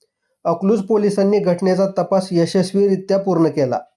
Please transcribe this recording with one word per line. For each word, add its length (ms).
अकलूज 380
पोलिसांनी 580
घटनेचा 480
तपास 440
यशस्वीरित्या 880
पूर्ण 280
केला. 320